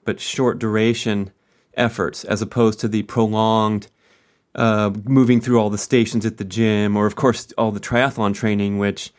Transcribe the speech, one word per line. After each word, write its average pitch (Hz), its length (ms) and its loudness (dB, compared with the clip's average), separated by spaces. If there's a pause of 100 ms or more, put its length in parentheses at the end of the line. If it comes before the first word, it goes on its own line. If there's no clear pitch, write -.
but 101 160 -4
short - 400 -2
duration 110 720 0 (440)
efforts, 104 480 -2
as 104 180 -2
opposed 110 380 0
to 120 80 -2
the 104 160 -2
prolonged, 110 840 0 (680)
uh, 107 380 0 (120)
moving 123 380 4
through 123 180 2
all 107 100 2
the 101 80 -4
stations 113 480 0
at 110 120 -4
the 104 60 -8
gym, 104 520 0
or 104 100 2
of 104 100 -2
course - 420 0
all 113 140 0
the 101 80 -6
triathlon 117 540 0
training, 101 440 -2
which 101 420 -4